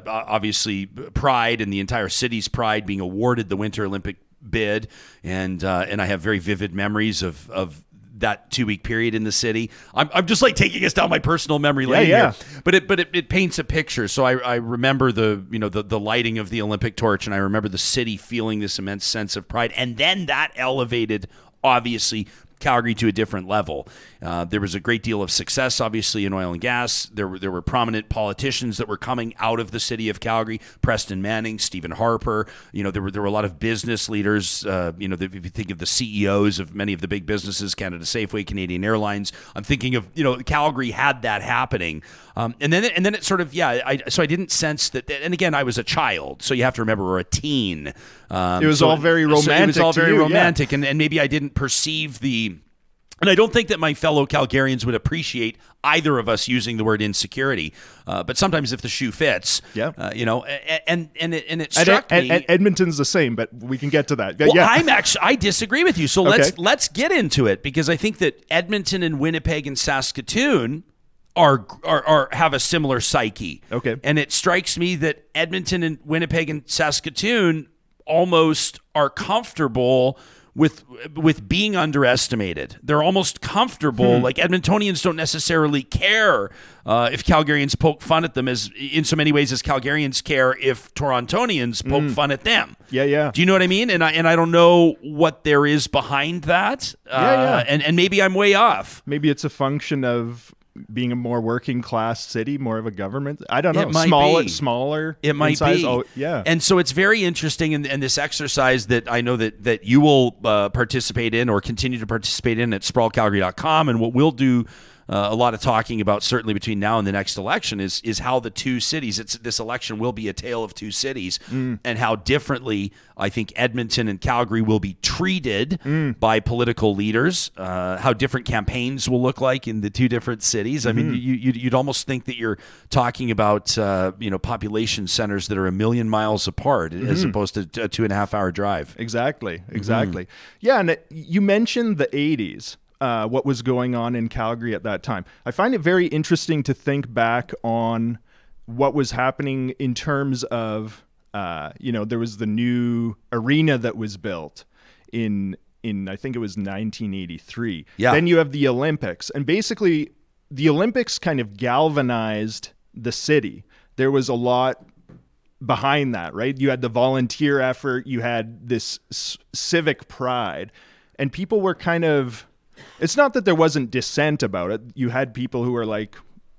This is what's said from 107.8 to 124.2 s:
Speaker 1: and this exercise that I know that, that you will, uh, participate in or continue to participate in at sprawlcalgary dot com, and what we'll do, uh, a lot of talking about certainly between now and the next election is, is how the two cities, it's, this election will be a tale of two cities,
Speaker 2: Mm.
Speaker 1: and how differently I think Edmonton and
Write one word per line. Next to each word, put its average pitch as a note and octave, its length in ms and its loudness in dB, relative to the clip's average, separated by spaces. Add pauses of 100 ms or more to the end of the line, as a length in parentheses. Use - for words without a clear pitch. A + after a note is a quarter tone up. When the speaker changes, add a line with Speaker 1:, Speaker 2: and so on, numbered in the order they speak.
Speaker 1:
and C3+ 160 -2
this C3 160 0
exercise C3 720 0
that A#2+ 220 2
I A#2+ 120 0
know B2 140 2
that, A2 280 -2
that A2+ 200 0
you B2+ 180 8
will, C3+ 420 6
uh, G#2 240 4
participate A#2 640 0
in A#2+ 140 2
or G2+ 140 2
continue B2 360 -4
to A2 80 -6
participate A2+ 520 -2
in A#2 160 0
at G2 80 -4
sprawlcalgary A2 560 2
dot F#2 180 0
com, D#3 320 2
and A#2 120 2
what A#2 120 0
we'll C#3+ 200 4
do, B2 340 2 (420)
uh, G2+ 220 0
a A2 60 0
lot A#2+ 180 2
of G#2+ 60 -10
talking A2+ 400 0
about G#2 240 0
certainly A2 280 0
between G2+ 280 -2
now G#2+ 180 2
and G#2 80 0
the G2 60 0
next G2 260 -4
election A2 400 -4
is, - 240 -4
is A2 160 -4
how B2+ 220 0
the A2+ 100 -8
two B2+ 300 -4
cities, A#2 400 -4
it's, A2+ 180 -8
this A#2 220 -6
election A2+ 400 -8
will B2 100 0
be A2 180 -8
a G2 40 -4
tale A#2 320 -6
of G2 100 -12
two G#2 160 -10
cities, A2 480 -4 (100)
Speaker 2:
Mm. B2+ 360 -4
Speaker 1:
and A#2+ 120 -4
how A2+ 200 0
differently A#2+ 760 -2 (240)
I G2 120 -4
think G#2+ 260 -4
Edmonton A#2 540 -2
and F#2+ 120 -6